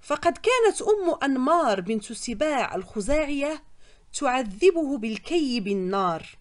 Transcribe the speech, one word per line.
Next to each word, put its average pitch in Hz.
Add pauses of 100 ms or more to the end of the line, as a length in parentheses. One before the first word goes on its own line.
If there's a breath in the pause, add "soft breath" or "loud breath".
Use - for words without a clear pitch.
فقد 302
كانت 453
أم 381
أنمار 269
بنت 214
سباع 247
الخزاعية 208 (500 soft breath)
تعذبه 269
بالكي 247
بالنار. 185